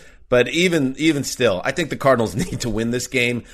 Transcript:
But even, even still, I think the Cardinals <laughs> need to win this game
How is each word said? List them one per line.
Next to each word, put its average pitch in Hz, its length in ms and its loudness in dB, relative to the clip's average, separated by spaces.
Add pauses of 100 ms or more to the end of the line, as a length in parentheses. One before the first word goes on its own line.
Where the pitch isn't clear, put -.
(300)
But 123 180 4
even, 160 500 0
even 151 280 2
still, 101 400 0
I - 80 -2
think 160 160 -4
the 131 80 -6
Cardinals 117 380 2
<laughs> 170 160 -4
need - 100 -8
to 120 80 -4
win 113 220 -2
this 123 160 -4
game 120 360 -2 (100)